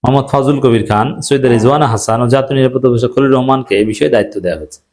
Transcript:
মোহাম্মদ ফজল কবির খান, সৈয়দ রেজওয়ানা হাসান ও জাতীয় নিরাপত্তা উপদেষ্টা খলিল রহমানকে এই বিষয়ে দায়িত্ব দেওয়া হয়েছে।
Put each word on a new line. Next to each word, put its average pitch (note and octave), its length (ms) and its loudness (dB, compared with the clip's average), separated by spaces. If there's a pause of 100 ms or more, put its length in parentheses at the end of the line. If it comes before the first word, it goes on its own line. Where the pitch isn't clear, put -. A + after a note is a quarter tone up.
মোহাম্মদ C3+ 280 2
ফজল C#3 320 0
কবির A#2 260 2
খান, G#2 180 0 (180)
সৈয়দ C3+ 180 0 (100)
রেজওয়ানা C3 400 2
হাসান A2+ 300 -2
ও - 100 0
জাতীয় C3+ 240 -2
নিরাপত্তা C3 320 0
উপদেষ্টা A#2+ 240 0
খলিল C#3 220 2
রহমানকে B2+ 440 0
এই G#2+ 120 2
বিষয়ে - 240 -2
দায়িত্ব G2+ 280 -2
দেওয়া E2+ 160 -4
হয়েছে। D2+ 200 -18 (140)